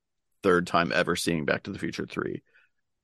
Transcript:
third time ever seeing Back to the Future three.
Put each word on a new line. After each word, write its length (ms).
third 240
time 260
ever 220
seeing 300
Back 180
to 80
the 80
Future 260
three. 360